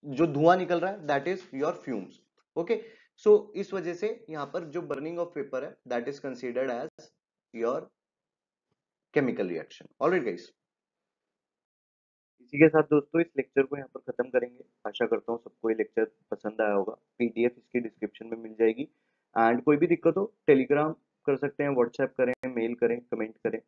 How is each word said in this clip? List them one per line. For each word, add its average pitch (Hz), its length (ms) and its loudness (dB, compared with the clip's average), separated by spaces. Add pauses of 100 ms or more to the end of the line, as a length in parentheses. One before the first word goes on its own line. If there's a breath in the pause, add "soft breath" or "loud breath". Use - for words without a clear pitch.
जो 147 220 0
धुआं 156 300 4
निकल 175 220 -2
रहा 180 120 -4
है, 196 160 -12
that 143 200 -2
is 185 200 -6 (140)
your 156 120 -2 (140)
fumes। 107 320 -10 (380)
ओके, 165 220 -2 (460 loud breath)
so 214 80 10 (220)
इस 196 180 -6
वजह 175 200 -6
से 208 200 -4 (160)
यहाँ 151 240 -8
पर 170 160 -8
जो 160 120 -6 (100)
burning 156 260 -8
of 170 200 -6
paper 131 260 -8
है, 156 120 -14 (120)
that 120 260 -6
is - 120 -16
considered 131 440 -6
as 127 400 -10 (440)
your 135 280 -2 (1300)
chemical 113 420 -2
reaction। - 360 -14 (120)
Alright 160 240 0
guys, - 200 -8 (1900)
इसी 143 160 -10
के 156 100 10
साथ 156 160 6
दोस्तों 151 380 2
इस 165 60 0 (100)
लेक्चर 135 260 0
को 135 140 -4
यहाँ 135 160 -10
पर 135 80 -14
खत्म 127 280 -6
करेंगे। 123 340 -2 (240)
आशा 107 180 -2
करता 110 260 -2
हूँ 117 80 -4
सबको - 300 -6
ये 113 60 2
लेक्चर 110 300 0 (260)
पसंद 107 300 -6
आया 107 120 2
होगा। 101 200 0 (240)
पीडीएफ़ 120 400 0
इसकी - 220 -4
डिस्क्रिप्शन 113 480 -10
में 113 100 -10
मिल 113 220 -14
जाएगी। 113 280 2 (480)
And 117 280 2
कोई 147 140 4
भी 165 100 4
दिक्कत 165 300 4
हो 196 60 0 (260)
Telegram 143 440 4 (340)
कर 139 100 2
सकते 143 260 -4
हैं, 143 80 0
WhatsApp 131 460 0
करें, 123 160 2 (220)
मेल 117 200 -2
करें, 120 260 0
कमेंट 113 360 -6
करें। 110 300 -4